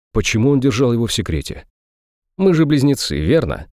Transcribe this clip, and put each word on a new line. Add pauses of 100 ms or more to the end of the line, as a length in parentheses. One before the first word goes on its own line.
(120)
Почему
он
держал
его
в
секрете? (680)
Мы
же
близнецы,
верно?